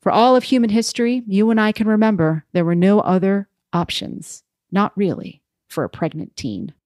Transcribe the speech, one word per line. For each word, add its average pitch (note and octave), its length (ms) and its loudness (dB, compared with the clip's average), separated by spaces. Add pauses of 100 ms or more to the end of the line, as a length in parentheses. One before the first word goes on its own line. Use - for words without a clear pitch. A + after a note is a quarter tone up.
For - 100 0
all A#3+ 240 4
of B3+ 100 2
human A#3 260 2
history, A#3 560 -2
you G#3 240 2
and A3 100 2
I G#3+ 120 2
can G#3+ 140 -2
remember G#3 640 2
there F3 120 0
were E3+ 100 2
no G3 260 4
other F#3+ 480 0 (240)
options, - 720 -6 (280)
not G3+ 240 -2
really, - 460 -4 (260)
for D3 160 -4
a - 60 -6
pregnant D#3 460 -8
teen. G2+ 380 -10 (120)